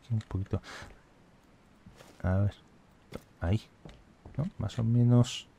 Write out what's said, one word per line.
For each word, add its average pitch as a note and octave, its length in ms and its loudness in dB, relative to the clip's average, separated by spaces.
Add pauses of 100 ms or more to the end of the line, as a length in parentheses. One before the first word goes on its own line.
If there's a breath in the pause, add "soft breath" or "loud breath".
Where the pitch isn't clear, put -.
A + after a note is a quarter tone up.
(120)
un A2 80 0
poquito. G2 420 -6 (1600 loud breath)
A F2+ 140 2
ver, G2+ 180 2 (880)
ahí, F#2 260 0 (720)
¿no? D3+ 100 -2 (120)
Más - 180 -6
o A#2 60 -2
menos. A#2+ 640 4 (120)